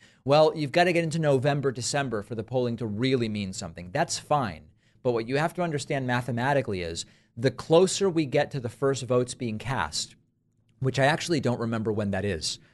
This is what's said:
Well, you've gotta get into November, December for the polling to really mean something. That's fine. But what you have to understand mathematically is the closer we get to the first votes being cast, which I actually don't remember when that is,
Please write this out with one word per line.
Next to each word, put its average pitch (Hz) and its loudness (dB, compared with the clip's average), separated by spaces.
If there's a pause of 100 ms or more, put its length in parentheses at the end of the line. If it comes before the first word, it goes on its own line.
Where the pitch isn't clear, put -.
(260)
Well, 156 6
you've 147 -4
gotta 175 4
get 170 2
into 160 -2
November, 139 2
December 120 -4
for 123 -12
the 107 -6
polling 123 -2
to 120 -4
really 117 0
mean 104 -4
something. 87 -12
That's 156 -2
fine. 98 -2 (340)
But 127 2
what 113 0
you 127 -2
have 156 0
to 175 -4
understand 143 -2
mathematically 123 0
is 85 -6 (300)
the 120 0
closer 180 4
we 165 0
get 143 0
to 139 -6
the 113 -6
first 135 -2
votes 123 0
being 110 -6
cast, 101 -4 (640)
which 131 0
I 135 4
actually 160 2
don't 120 0
remember 113 -2
when 101 0
that 95 -2
is, 90 -4 (140)